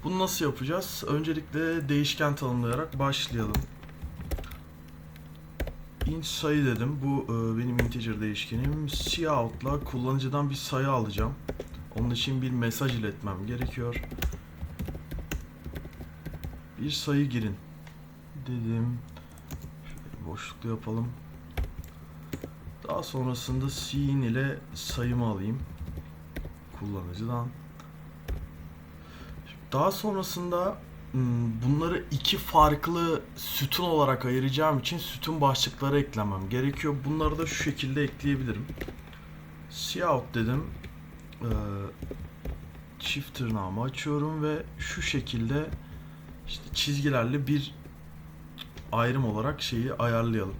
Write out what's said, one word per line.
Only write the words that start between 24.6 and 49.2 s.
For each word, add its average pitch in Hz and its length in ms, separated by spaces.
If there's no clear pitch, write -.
sayımı 120 520
alayım 107 340
kullanıcıdan. 101 680
Daha 151 200
sonrasında, 185 840
hmm, 120 500
bunları 156 500
iki - 260
farklı 160 840
sütun - 480
olarak 147 420
ayıracağım 131 540
için - 180
sütun 160 440
başlıkları 139 580
eklemem 104 500
gerekiyor. 139 460
Bunları 151 320
da 160 80
şu - 180
şekilde 139 400
ekleyebilirim. 131 600
Cout 165 400
dedim. 123 300
Ee, 117 40
çift - 360
tırnağımı 107 460
açıyorum 147 600
ve 151 200
şu - 240
şekilde 131 680
işte - 160
çizgilerle 139 760
bir 143 280
ayrım 123 340